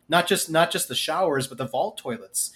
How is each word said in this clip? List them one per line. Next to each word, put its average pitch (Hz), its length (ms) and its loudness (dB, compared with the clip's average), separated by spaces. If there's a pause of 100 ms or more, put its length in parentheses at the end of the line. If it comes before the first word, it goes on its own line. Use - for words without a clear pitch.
Not 175 200 4
just, 190 200 2
not 165 220 4
just - 180 -2
the 127 60 -6
showers, 156 540 0
but 120 100 -14
the 131 80 -2
vault 175 320 -2
toilets. - 580 -6